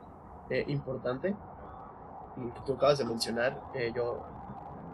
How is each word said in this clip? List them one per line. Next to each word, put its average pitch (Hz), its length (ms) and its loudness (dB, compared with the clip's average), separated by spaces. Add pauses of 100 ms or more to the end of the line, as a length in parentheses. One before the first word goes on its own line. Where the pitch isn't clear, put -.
(520)
eh, 127 160 4
importante, 135 680 0 (1000)
y 120 140 -2
que - 140 -10
tú 135 80 2
acabas 139 260 8
de 123 60 2
mencionar, 117 540 2 (140)
eh, 117 220 2
yo 120 280 0 (720)